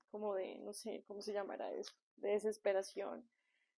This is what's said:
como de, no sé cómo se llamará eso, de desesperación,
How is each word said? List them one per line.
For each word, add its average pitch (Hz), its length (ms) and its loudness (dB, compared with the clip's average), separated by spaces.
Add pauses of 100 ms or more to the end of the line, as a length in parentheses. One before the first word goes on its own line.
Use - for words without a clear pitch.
(120)
como 208 240 0
de, 185 240 -2
no 208 140 -6
sé - 340 -4
cómo 202 140 -8
se 208 120 -4
llamará - 400 -2
eso, - 200 -4 (240)
de - 140 2
desesperación, 202 1000 2 (500)